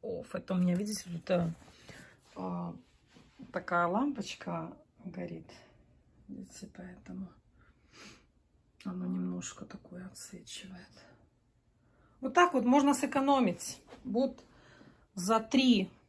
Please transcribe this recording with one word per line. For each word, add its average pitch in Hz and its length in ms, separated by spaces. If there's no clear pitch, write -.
off. - 300
Это 185 220
у - 20
меня, 180 180
видите, 208 300
тут, 170 260
э, 170 200
а, 90 380
такая 175 340
лампочка 185 880
горит. 170 460
Видите, - 460
поэтому 185 540
оно 185 200
немножко 180 600
такое - 400
отсвечивает. - 840
Вот 262 140
так 349 200
вот 220 100
можно 277 300
сэкономить. 269 840
Вот 254 380
за 202 260
три 226 500